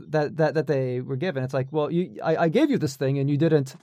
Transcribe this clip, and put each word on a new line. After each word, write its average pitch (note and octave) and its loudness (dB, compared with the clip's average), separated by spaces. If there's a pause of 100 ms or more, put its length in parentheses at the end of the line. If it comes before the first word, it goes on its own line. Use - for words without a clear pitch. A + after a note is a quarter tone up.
that, D3+ -2
that, D3+ 2
that D3+ 0
they C3 -2
were C3+ -6
given. C3+ -4
It's C3 -6
like, C3+ -2
"Well, D3+ -2
you, E3+ -2
I, D#3+ 2
I E3+ 2
gave C4+ 4
you A3 2
this D3+ -2
thing C#3 0
and C#3 0
you D3 2
didn't D3 2